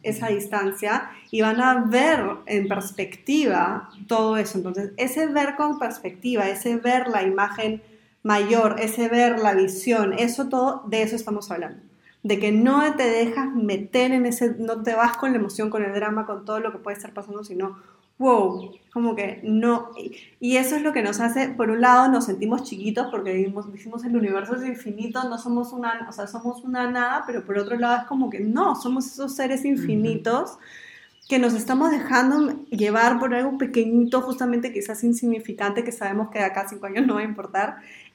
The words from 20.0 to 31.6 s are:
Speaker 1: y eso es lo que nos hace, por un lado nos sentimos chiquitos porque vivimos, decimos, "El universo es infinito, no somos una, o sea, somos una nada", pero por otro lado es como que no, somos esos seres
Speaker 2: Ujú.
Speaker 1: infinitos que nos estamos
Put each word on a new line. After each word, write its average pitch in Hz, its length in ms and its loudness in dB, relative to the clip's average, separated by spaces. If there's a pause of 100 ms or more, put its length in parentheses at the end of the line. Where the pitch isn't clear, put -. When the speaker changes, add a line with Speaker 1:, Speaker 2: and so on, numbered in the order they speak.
Speaker 1:
y 247 180 2
eso 262 180 2
es 294 60 0
lo 302 100 0
que 262 120 0
nos 208 160 -2
hace, 254 300 0
por 226 200 -2
un 226 120 0
lado 247 300 8
nos 254 140 4
sentimos 208 380 -2
chiquitos 220 480 -4
porque 196 220 -4
vivimos, 196 380 -2
decimos, 226 340 -12
"El 240 120 0
universo 202 380 0
es 254 120 -6
infinito, 233 600 -6
no 233 80 -6
somos 240 340 -4
una, 233 380 -6
o - 20 -16
sea, 202 140 -8
somos 240 380 -8
una 247 260 -2
nada", 247 380 -2
pero 233 180 -6
por 202 140 -2
otro 220 180 -4
lado 240 240 2
es - 60 -8
como 262 240 0
que 196 80 -10
no, 247 360 2
somos 254 300 -2
esos 269 300 -8
seres 269 240 -2
Speaker 2:
Ujú. 277 100 -2
Speaker 1:
infinitos 226 880 0 (720)
que 269 80 4
nos 240 160 4
estamos 262 380 2